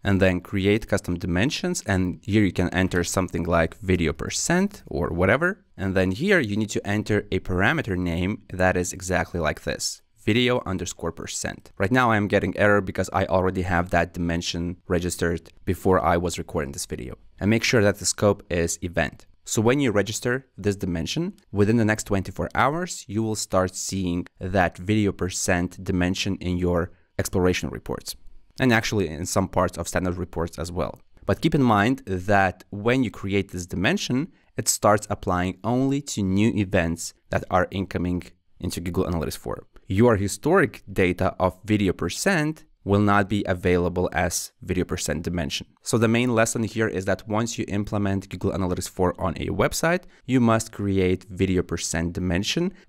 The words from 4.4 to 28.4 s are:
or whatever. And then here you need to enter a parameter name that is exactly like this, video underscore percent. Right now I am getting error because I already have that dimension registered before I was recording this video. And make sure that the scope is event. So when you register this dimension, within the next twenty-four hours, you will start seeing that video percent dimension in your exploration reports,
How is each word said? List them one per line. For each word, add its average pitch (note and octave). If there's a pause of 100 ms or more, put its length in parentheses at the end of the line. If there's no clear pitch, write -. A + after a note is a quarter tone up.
or -
whatever. A2+ (140)
And F#2
then F#2+
here E3+
you G#2
need A2
to -
enter G#2
a F#2
parameter G2
name F2+ (100)
that F#2
is F2+
exactly F2+
like D2+
this, - (240)
video B2
underscore F2
percent. -
Right G2
now B2+
I A2
am G#2
getting F#2
error G#2
because F#2
I F#2+
already F#2
have F2+
that E2+
dimension F2 (100)
registered F2 (120)
before F#2
I F2
was F2
recording D2+
this -
video. - (220)
And F#2
make A2+
sure A#2+
that G2+
the F2+
scope -
is E2+
event. E2 (200)
So -
when B2+
you C3
register A2 (120)
this G2
dimension, F#2 (180)
within G#2
the A2+
next G#2+
twenty-four F#2+
hours, D#3
you G#2+
will A2
start F#2
seeing F2+ (120)
that F#2
video G2+
percent F2+
dimension F#2
in F2+
your F2 (260)
exploration F2+
reports, - (440)